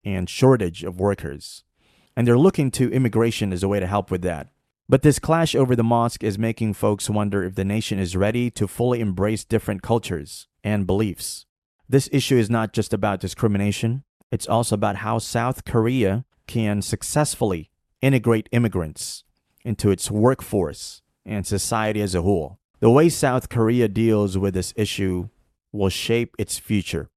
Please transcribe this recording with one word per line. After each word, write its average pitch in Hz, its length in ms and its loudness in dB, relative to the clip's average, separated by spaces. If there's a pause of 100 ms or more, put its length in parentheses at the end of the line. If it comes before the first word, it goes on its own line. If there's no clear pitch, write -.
and 92 260 -4
shortage 107 540 2
of 87 160 -8
workers, 85 640 -4 (520)
and 120 100 2
they're 120 120 6
looking 185 340 4
to 123 200 0
immigration 113 600 0
as 90 100 -2
a 98 60 0
way 101 120 0
to 92 60 -2
help 98 240 -2
with 90 120 -2
that. 82 260 -6 (400)
But 131 140 4
this 147 160 6
clash 165 360 0
over 127 200 2
the 117 100 2
mosque 117 380 0
is 101 160 -2
making 110 360 -2
folks 104 340 -2
wonder 104 340 0
if 92 120 -6
the 98 100 -2
nation 104 340 -2
is 92 180 -2
ready 117 340 0
to - 180 -2
fully 123 320 -2
embrace 104 440 -2
different 104 380 -2
cultures - 680 -4 (140)
and 104 240 -2
beliefs. 95 600 -2 (420)
This 135 240 2
issue 135 240 2
is 110 140 2
not 113 220 0
just - 200 -2
about 98 280 -2
discrimination, 104 840 -2 (260)
it's - 180 -6
also 113 260 2
about 101 220 -2
how 107 220 -4
South 120 460 -4
Korea 117 600 0 (220)
can 104 360 -2
successfully 107 880 -2 (300)
integrate 120 520 2
immigrants 95 720 -2 (400)
into 107 260 0
its - 200 -2
workforce 104 920 -2 (220)
and 101 220 -6
society 107 540 -2
as 98 140 -2
a 90 80 0
whole. 85 360 -2 (220)
The 117 100 6
way 151 180 6
South 127 400 0
Korea 117 400 2
deals 104 480 2
with 98 180 0
this 92 220 -4
issue 95 520 -2 (420)
will 101 180 0
shape 117 500 -2
its - 200 -6
future 90 580 -4